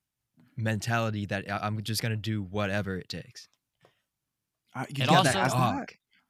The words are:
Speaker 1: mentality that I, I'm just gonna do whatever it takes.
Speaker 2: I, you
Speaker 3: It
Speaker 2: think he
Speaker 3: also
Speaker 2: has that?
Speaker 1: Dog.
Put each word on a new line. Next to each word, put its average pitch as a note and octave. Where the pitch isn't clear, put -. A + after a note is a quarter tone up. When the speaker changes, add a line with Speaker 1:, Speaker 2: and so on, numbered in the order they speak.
Speaker 1:
mentality A2
that G2
I, G2+
I'm G#2+
just G#2+
gonna A2
do G#2+
whatever G2
it F2
takes. -
Speaker 2:
I, B2+
you C3
Speaker 3:
It C#3
Speaker 2:
think C3+
he D#3
Speaker 3:
also D#3
Speaker 2:
has B2
that? B2
Speaker 1:
Dog. A#2